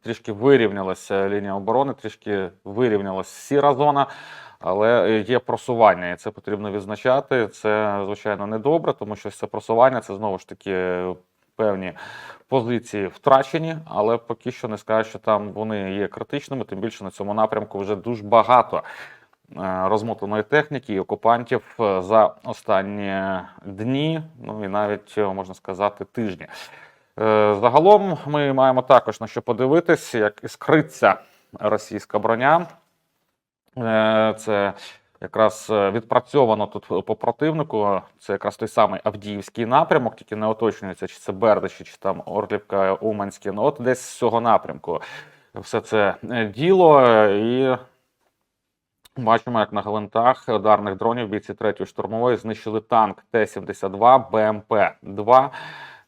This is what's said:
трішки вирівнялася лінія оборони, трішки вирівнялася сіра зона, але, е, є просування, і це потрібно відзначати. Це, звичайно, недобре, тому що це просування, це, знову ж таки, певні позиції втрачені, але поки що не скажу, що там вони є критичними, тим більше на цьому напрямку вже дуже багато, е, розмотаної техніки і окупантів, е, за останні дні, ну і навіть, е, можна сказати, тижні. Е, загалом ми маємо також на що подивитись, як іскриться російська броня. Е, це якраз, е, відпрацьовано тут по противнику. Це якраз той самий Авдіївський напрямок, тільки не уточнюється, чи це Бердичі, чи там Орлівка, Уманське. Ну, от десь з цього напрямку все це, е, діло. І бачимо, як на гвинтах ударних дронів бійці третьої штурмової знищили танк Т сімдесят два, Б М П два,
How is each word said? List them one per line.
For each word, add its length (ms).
трішки 300
вирівнялася 960
лінія 260
оборони, 400
трішки 560
вирівнялася 760
сіра 340
зона, 320
але, 520
е, 100
є 180
просування, 720
і 60
це 140
потрібно 400
відзначати. 760
Це, 560
звичайно, 420
недобре, 460
тому 240
що 140
це 160
просування, 540
це, 140
знову 240
ж 100
таки, 560
певні 360
позиції 580
втрачені, 760
але 340
поки 320
що 180
не 100
скажу, 300
що 100
там 340
вони 420
є 140
критичними, 560
тим 140
більше 260
на 60
цьому 240
напрямку 440
вже 180
дуже 280
багато, 580
е, 320
розмотаної 540
техніки 520
і 60
окупантів, 640
е, 220
за 320
останні 960
дні, 580
ну 220
і 40
навіть, 500
е, 80
можна 280
сказати, 500
тижні. 420
Е, 400
загалом 680
ми 260
маємо 300
також 380
на 60
що 160
подивитись, 720
як 300
іскриться 720
російська 680
броня. 480
Е, 600
це 340
якраз, 500
е, 200
відпрацьовано 760
тут 400
по 100
противнику. 840
Це 140
якраз 240
той 120
самий 360
Авдіївський 600
напрямок, 500
тільки 200
не 100
уточнюється, 600
чи 120
це 140
Бердичі, 520
чи 140
там 280
Орлівка, 680
Уманське. 580
Ну, 100
от 180
десь 200
з 180
цього 220
напрямку 600
все 260
це, 340
е, 160
діло. 560
І 500
бачимо, 440
як 120
на 80
гвинтах 680
ударних 480
дронів 320
бійці 260
третьої 320
штурмової 500
знищили 440
танк 500
Т 160
сімдесят 460
два, 260
Б 180
М 320
П 340
два, 480